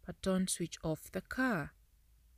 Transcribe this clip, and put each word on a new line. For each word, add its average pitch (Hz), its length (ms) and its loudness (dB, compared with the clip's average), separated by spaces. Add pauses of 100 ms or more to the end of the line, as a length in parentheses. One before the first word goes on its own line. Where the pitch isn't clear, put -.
but - 180 -12
don't 190 280 2
switch - 320 -4
off 160 300 -2
the - 80 -4
car. 226 520 0 (640)